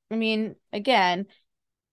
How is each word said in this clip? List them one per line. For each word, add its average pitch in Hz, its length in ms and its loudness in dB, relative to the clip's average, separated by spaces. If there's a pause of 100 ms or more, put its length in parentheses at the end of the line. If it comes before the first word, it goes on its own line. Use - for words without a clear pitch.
(100)
I 220 60 -4
mean, 220 400 -2 (180)
again, 202 520 2 (680)